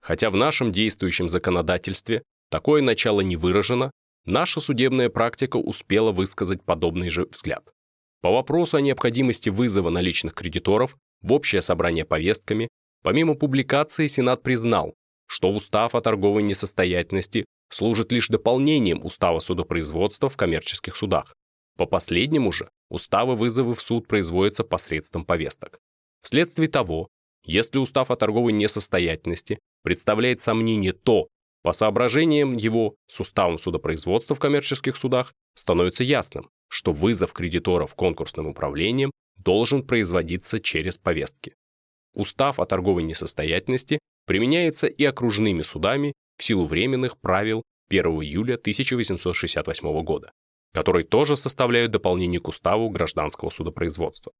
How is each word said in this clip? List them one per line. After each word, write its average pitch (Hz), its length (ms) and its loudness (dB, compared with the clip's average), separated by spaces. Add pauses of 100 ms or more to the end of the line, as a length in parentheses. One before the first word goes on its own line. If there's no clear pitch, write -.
Хотя 101 300 -2
в 95 60 -2
нашем 127 340 2
действующем 92 580 -2
законодательстве 90 920 -2 (260)
такое 147 320 2
начало 110 420 2
не 92 140 0
выражено, 104 540 0 (340)
наша 147 360 0
судебная 127 480 2
практика 117 480 -2
успела 107 560 0
высказать 95 500 -2
подобный 85 460 -2
же 85 160 -2
взгляд. - 440 -8 (520)
По 87 100 0
вопросу 156 460 2
о 143 40 4
необходимости 127 720 2
вызова 98 400 2
наличных 87 440 -2
кредиторов 98 600 0 (260)
в 110 100 2
общее 104 280 2
собрание 85 440 0
повестками, 107 640 0 (340)
помимо 151 320 2
публикации 143 720 0
Сенат 127 380 0
признал, 113 500 0 (320)
что - 240 0
устав 107 460 0
о 117 40 2
торговой 104 440 2
несостоятельности 92 1000 0 (240)
служит 110 440 0
лишь 120 160 0
дополнением 123 760 2
устава 82 360 0
судопроизводства 82 880 -2
в - 80 -6
коммерческих 87 580 -2
судах. - 400 -2 (420)
По 87 100 0
последнему 110 680 0
же - 160 -8 (220)
уставы 123 440 0
вызовы 117 400 0
в - 80 -6
суд 113 240 -2
производятся 95 560 0
посредством 85 600 -4
повесток. - 540 -4 (440)
Вследствие 160 460 0
того, 90 400 -2 (340)
если 104 360 0
устав 131 320 0
о 123 60 0
торговой 113 360 2
несостоятельности 90 1040 -2 (240)
представляет 117 580 0
сомнение, 110 520 0
то, 104 360 2 (340)
по 87 80 0
соображениям 127 880 2
его 113 400 0 (100)
с - 140 -8
уставом 87 360 0
судопроизводства 85 760 -2
в 131 60 -8
коммерческих 139 560 -2
судах, 127 360 -2 (220)
становится 90 480 0
ясным, - 480 -2 (180)
что - 240 -2
вызов 90 400 2
кредиторов 85 600 -2
конкурсным 80 540 -2
управлением 92 640 -2 (240)
должен 117 500 2
производиться 90 720 0
через 87 400 -4
повестки. - 560 -4 (600)
Устав 135 440 -2
о - 80 0
торговой 92 380 0
несостоятельности 82 960 -2 (260)
применяется 151 640 0
и - 160 0
окружными 107 580 0
судами 131 520 -2 (220)
в - 60 -8
силу 92 240 2
временных 123 520 0
правил 104 440 0 (260)
первого 82 360 2
июля 107 320 -2
тысяча 123 400 -2
восемьсот 92 400 -2
шестьдесят - 320 -4
восьмого 78 340 -4
года, - 300 -4 (420)
которые 82 300 2
тоже 147 320 4
составляют 120 560 2
дополнение 90 480 0
к - 80 -8
уставу 107 420 0
гражданского 80 600 -4
судопроизводства. 80 880 -6